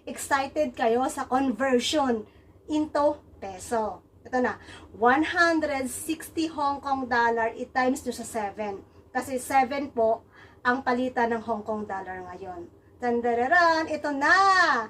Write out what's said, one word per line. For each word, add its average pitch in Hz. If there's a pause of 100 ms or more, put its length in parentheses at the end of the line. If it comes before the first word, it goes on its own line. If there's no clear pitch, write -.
excited 277
kayo 247
sa 262
conversion 254 (480)
into 302 (160)
peso. 196 (240)
Ito 254
na, 226 (400)
one 254
hundred 311
sixty -
Hong 277
Kong 269
dollar, 233
i-times 254
nyo 240
sa 226
seven. 208 (320)
Kasi 254
seven 269
po 226 (400)
ang 247
palitan 247
ng 220
Hong 220
Kong 214
dollar 185
ngayon. 180 (320)
Tandararan, 269
ito 302
na! 294 (540)